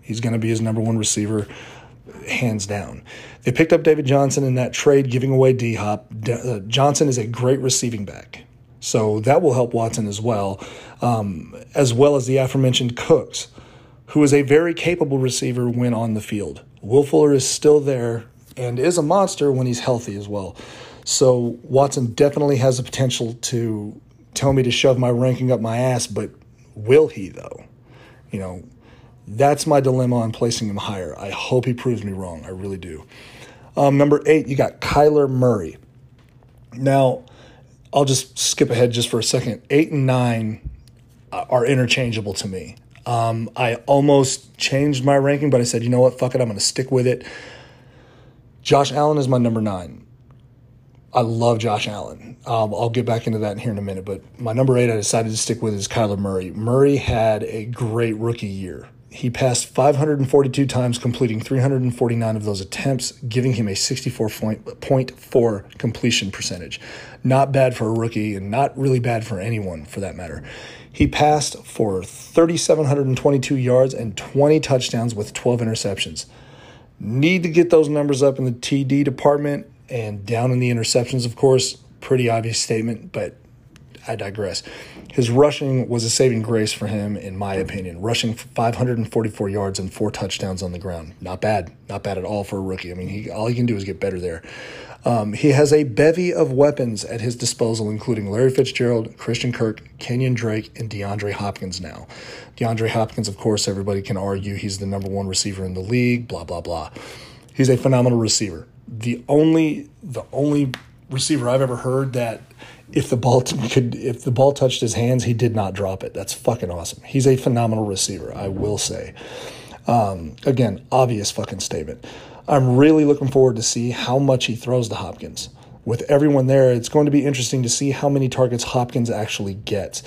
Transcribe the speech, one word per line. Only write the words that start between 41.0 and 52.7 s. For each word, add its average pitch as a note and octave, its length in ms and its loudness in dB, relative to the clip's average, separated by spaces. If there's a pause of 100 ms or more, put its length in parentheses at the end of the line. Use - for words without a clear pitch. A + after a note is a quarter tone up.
uh, F#2 160 -8
are B2 180 2
interchangeable A#2+ 680 0
to - 140 -6
me. F#2 280 -12 (280)
Um, A2+ 520 -2
I A#2 200 0 (100)
almost C#3 720 4
changed C3+ 460 0
my C#3 120 4
ranking, C#3+ 340 2
but B2+ 100 4
I A#2+ 40 2
said, A#2 180 -2
"You A#2 60 -2
know B2 120 4
what? B2+ 180 4
Fuck B2+ 160 0
it. B2+ 60 2
I'm A#2+ 80 0
gonna G2+ 120 -8
stick - 300 -2
with B2 160 2
it." B2 180 0 (1400)
Josh C#3 300 4
Allen D3 260 2
is C3+ 100 0
my C3 100 2
number A#2 220 0
nine. F#2+ 460 -6 (1080)
I - 80 2
love A#2 380 2
Josh G#2+ 300 -2
Allen. - 480 -12 (100)
Um, A2 280 0